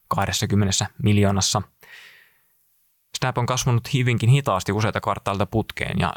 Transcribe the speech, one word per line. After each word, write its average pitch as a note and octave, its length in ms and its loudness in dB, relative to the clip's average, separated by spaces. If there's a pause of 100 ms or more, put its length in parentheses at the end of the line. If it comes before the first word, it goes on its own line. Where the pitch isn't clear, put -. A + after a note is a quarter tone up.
kahdessakymmenessä G2 760 0 (160)
miljoonassa. G2+ 600 2 (1600)
Snap B2+ 200 -2
on A#2+ 80 -2
kasvanut B2 480 0
hyvinkin B2 340 2
hitaasti A2+ 440 2
useita G#2 280 0
kvartaalita G2 460 -4
putkeen - 520 -4
ja E2+ 180 0